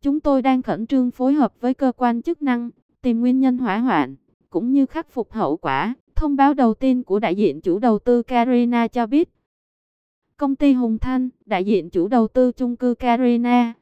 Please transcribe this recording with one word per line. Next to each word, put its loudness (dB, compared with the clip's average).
Chúng -2
tôi 0
đang 2
khẩn -4
trương 0
phối 0
hợp 2
với -2
cơ -2
quan 0
chức -6
năng, -2
tìm 0
nguyên 2
nhân 2
hỏa -2
hoạn, 0
cũng -4
như 2
khắc -10
phục -8
hậu -2
quả. -2
Thông 0
báo 4
đầu 2
tiên 0
của -2
đại -2
diện -2
chủ -2
đầu 2
tư 2
Carina 0
cho -4
biết. 0
Công -2
ty 2
Hùng 0
Thanh, -2
đại -2
diện 0
chủ -2
đầu 2
tư 2
chung -4
cư -2
Carina 2